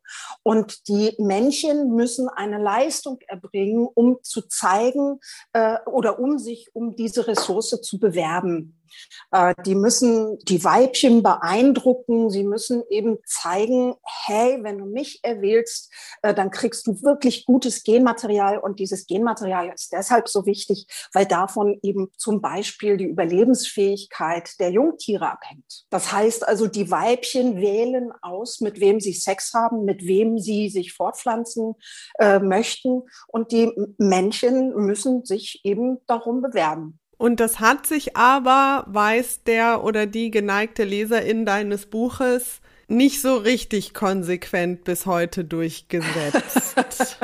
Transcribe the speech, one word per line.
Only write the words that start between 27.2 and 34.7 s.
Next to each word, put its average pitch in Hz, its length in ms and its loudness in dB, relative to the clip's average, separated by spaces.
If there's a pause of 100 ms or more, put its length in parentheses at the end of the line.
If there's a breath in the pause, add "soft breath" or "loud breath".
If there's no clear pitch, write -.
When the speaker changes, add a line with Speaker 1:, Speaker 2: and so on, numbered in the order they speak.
Speaker 1:
wählen 233 540 -2 (100)
aus, 190 400 -12
mit 208 180 -4
wem 202 200 4
sie 196 140 -4
Sex - 400 -6
haben, 226 320 0
mit 196 200 -4
wem 220 340 2
sie 208 300 -2
sich 180 240 -6
fortpflanzen, 226 800 -4 (440 loud breath)
äh, 202 200 6
möchten 233 640 0 (240 loud breath)
und 226 240 -4
die 226 120 4
M-, 202 340 -2
Männchen 226 760 2